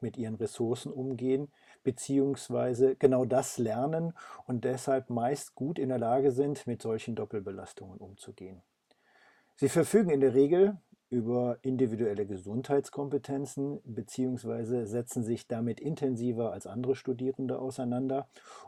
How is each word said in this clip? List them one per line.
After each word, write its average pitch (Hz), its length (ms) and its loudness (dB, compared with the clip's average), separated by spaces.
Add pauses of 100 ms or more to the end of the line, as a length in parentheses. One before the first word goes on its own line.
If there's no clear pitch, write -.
mit 113 160 -6
ihren 110 200 -4
Ressourcen 117 560 -2
umgehen, 131 580 -2 (320)
beziehungsweise 131 1120 2
genau 131 300 6
das - 340 0
lernen 143 540 0 (340)
und 123 180 -4
deshalb 127 460 0
meist 123 460 -2
gut 143 200 -4
in 131 120 -2
der 131 100 0
Lage 127 320 4
sind, 139 380 0
mit 117 140 -4
solchen 113 340 -4
Doppelbelastungen 98 840 -8
umzugehen. 95 640 -18 (920)
Sie 139 120 4
verfügen 175 420 4
in 139 100 4
der 131 140 6
Regel 175 420 6 (320)
über 120 540 0
individuelle 113 640 0
Gesundheitskompetenzen, 139 1600 -4
beziehungsweise 117 1000 -4
setzen 117 380 -4
sich 113 240 -2
damit 117 320 -2
intensiver 123 720 -2
als 92 160 -10
andere 123 260 0
Studierende 131 640 -4
auseinander, 131 720 -2 (400)